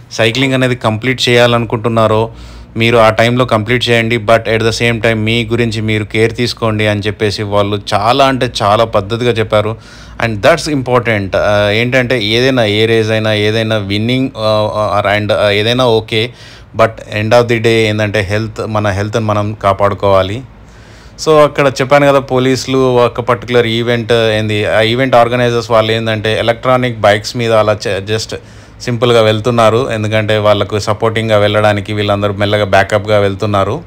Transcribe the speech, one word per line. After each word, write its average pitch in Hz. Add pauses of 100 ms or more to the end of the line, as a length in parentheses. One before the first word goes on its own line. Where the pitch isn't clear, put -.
(120)
సైక్లింగ్ 127
అనేది 127
కంప్లీట్ 123
చేయాలనుకుంటున్నారో, 117 (480)
మీరు 113
ఆ 110
టైంలో 117
కంప్లీట్ 117
చేయండి, 117
but 113 (140)
at 113
the 113
same 117
time 113
మీ 110
గురించి 113
మీరు 107
కేర్ 110
తీసుకోండి 110
అని 104
చెప్పేసి 104
వాళ్ళు 101 (120)
చాలా 120
అంటే 127 (100)
చాలా 107
పద్ధతిగా 113
చెప్పారు. 107 (480)
And 110
that's 151
important. 117
ఆ, 104
ఏంటంటే 120
ఏదైనా, 120
ఏ 107
రేస్ 113
అయినా, 110
ఏదైనా 110
విన్నింగ్, 110
ఆ, 107
ఆ, 104
and, 104
ఆ, 101
ఏదైనా 113
ఓకే, 113 (460)
but 110 (300)
end 107
of 120
the 117
day 113
ఏంటంటే 107
హెల్త్, 107
మన 107
హెల్త్ని 104
మనం 104
కాపాడుకోవాలి. 98 (760)
So, -
అక్కడ 147
చెప్పాను 139
కదా, 139
పోలీసులు 131 (280)
ఒక 117
పర్టిక్యులర్ 117
ఈవెంట్ 117
ఏంది, 107
ఆ 92
ఈవెంట్ 123
ఆర్గనైజర్స్ 120
వాళ్ళు 110
ఏంటంటే 110
ఎలక్ట్రానిక్ 120
బైక్స్ 107
మీద 117
అలా 107 (100)
చే-, 98
just 107 (460)
సింపుల్గా 120
వెళ్తున్నారు, 113
ఎందుకంటే 107
వాళ్ళకు 104
సపోర్టింగ్గా 110
వెళ్ళడానికి 104
వీళ్ళందరూ 104
మెల్లగా 104
బ్యాకప్గా 101
వెళ్తున్నారు. 101